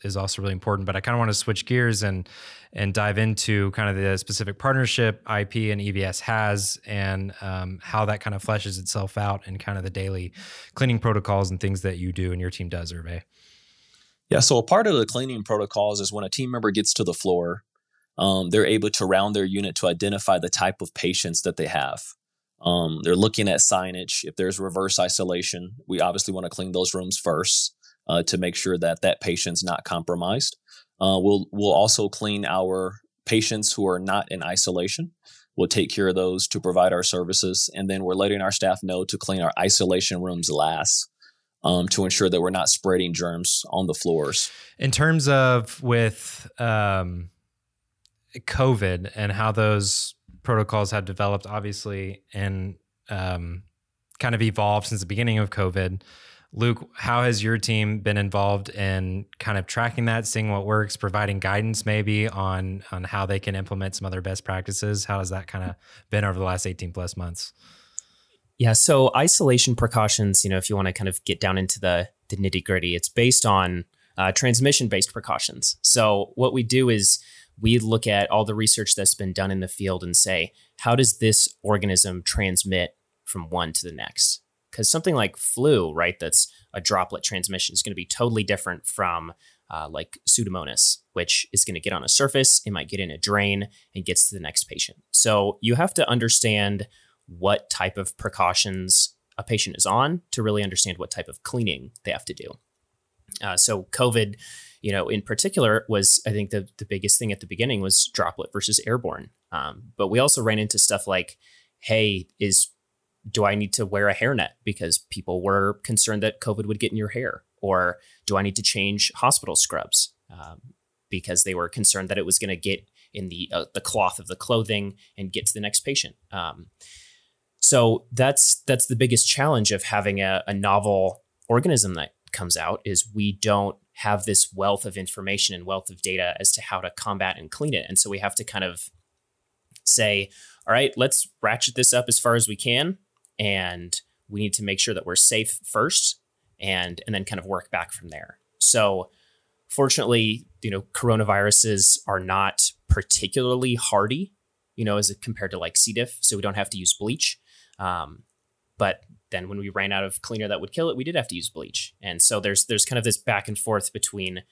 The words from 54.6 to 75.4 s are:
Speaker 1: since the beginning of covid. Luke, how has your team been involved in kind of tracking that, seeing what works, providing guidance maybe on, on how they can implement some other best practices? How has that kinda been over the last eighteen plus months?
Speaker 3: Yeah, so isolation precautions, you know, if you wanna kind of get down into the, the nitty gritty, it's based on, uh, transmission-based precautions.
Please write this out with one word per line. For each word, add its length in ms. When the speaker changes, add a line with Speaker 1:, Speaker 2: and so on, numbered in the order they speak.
Speaker 1:
since 140
the 40
beginning 320
of 120
covid. 520
Luke, 420
how 280
has 200
your 140
team 420
been 180
involved 520
in 560
kind 180
of 100
tracking 380
that, 200
seeing 240
what 160
works, 320
providing 420
guidance 460
maybe 420
on, 640
on 120
how 220
they 140
can 140
implement 420
some 100
other 160
best 240
practices? 600
How 140
has 100
that 180
kinda 280
been 140
over 160
the 60
last 200
eighteen 280
plus 240
months? 360
Speaker 3:
Yeah, 160
so 400
isolation 600
precautions, 720
you 40
know, 80
if 120
you 80
wanna 160
kind 160
of 160
get 160
down 160
into 240
the, 280
the 80
nitty 260
gritty, 320
it's 140
based 360
on, 400
uh, 140
transmission-based 840
precautions. 680